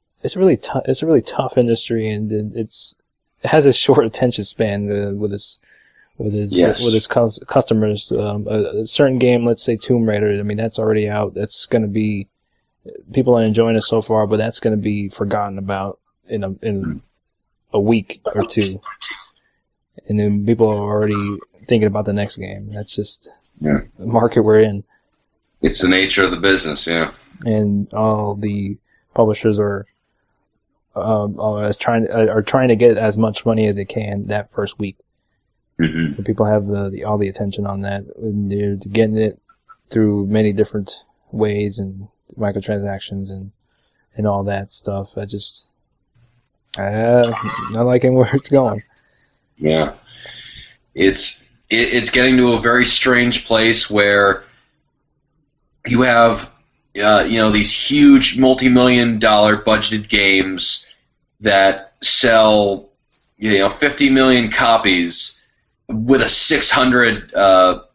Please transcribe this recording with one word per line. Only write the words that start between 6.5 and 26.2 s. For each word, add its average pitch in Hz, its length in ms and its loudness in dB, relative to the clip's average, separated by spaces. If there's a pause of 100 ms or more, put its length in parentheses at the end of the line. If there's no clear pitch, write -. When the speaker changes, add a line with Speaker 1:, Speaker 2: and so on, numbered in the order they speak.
Speaker 2:
Yes. - 260 2
Speaker 1:
with 117 100 2
its 110 140 0
cus-, 117 400 0
customers. 107 640 0
Um, 104 380 -4
a, 107 320 -2
a 113 40 -4
certain 131 320 2
game, 123 280 4
let's 117 180 0
say 117 140 -2
Tomb 117 320 0
Raider, 104 280 0
I 101 60 -4
mean, 104 140 -4
that's 113 220 -4
already 107 280 0
out. 104 260 -4
That's - 320 -6
gonna 110 220 -2
be, 104 400 -4 (840)
people 123 240 2
are 113 60 4
enjoying 113 340 2
it 107 60 0
so 113 180 0
far, 110 260 0
but 104 80 0
that's 110 240 -2
gonna 110 160 0
be 104 320 -4
forgotten 101 500 -6
about 98 400 -6 (300)
in 104 160 -6
a, 95 60 -6 (120)
in 101 220 -4
Speaker 2:
Mm. 80 180 -8 (720)
Speaker 1:
a 107 80 0
week 104 460 0
or 101 200 -4
two. 98 360 -4 (1300)
And 104 120 -2
then 104 260 0
people 113 240 2
are 104 220 -4
already 104 480 -2 (280)
thinking 107 200 2
about 101 180 -2
the 104 80 -4
next 101 240 -4
game. 98 320 -14
That's 104 260 -12
just - 320 -10 (320)
Speaker 2:
Yeah. 76 200 0 (180)
Speaker 1:
the - 80 -14
market 117 380 2
we're 107 160 6
in. 104 240 2 (800)
Speaker 2:
It's - 200 0
the 92 60 2
nature 95 360 2